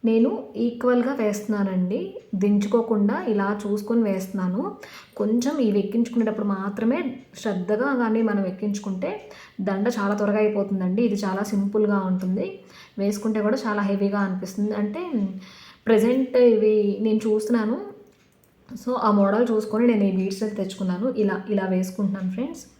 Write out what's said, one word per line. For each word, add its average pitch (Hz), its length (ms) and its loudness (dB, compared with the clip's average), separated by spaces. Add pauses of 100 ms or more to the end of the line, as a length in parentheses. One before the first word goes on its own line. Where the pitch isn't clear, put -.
నేను 226 220 4 (340)
ఈక్వల్గా 247 560 0
వేస్తున్నానండి, 202 760 -2 (440)
దించుకోకుండా 208 760 2 (140)
ఇలా 196 160 0 (160)
చూసుకొని 208 460 0
వేస్తున్నాను. 185 540 -2 (580)
కొంచెం 240 340 0 (100)
ఇవి 202 180 2
ఎక్కించుకునేటప్పుడు 220 720 0
మాత్రమే 202 460 -2 (420)
శ్రద్ధగా 208 480 -2 (140)
కానీ 220 260 2
మనం 202 220 0
ఎక్కించుకుంటే 196 600 -4 (580)
దండ 196 180 0 (100)
చాలా 202 240 0
త్వరగా 208 240 2
అయిపోతుందండి. 196 640 0
ఇది 202 160 0
చాలా 190 180 -2 (100)
సింపుల్గా 202 460 2 (120)
ఉంటుంది, 185 360 0 (560)
వేసుకుంటే 214 460 0
కూడా 214 160 2
చాలా 208 260 0
హెవీగా 202 380 0
అనిపిస్తుంది. 202 440 -2 (100)
అంటే 208 200 -4 (840)
ప్రజెంట్ 247 480 4 (180)
ఇవి 214 200 4 (340)
నేను 214 180 2
చూస్తున్నాను, 220 500 2 (1080)
so 247 80 -2 (160)
ఆ - 20 6 (100)
మోడల్ 208 320 4
చూసుకొని 220 400 0
నేను 202 200 2
ఈ - 80 -2
బీడ్స్ 190 260 -2
అయితే 208 160 -6
తెచ్చుకున్నాను. 185 460 -4 (160)
ఇలా, 190 120 0 (180)
ఇలా 190 120 0 (100)
వేసుకుంటున్నాను 190 600 -2
ఫ్రెండ్స్ 294 280 -8 (160)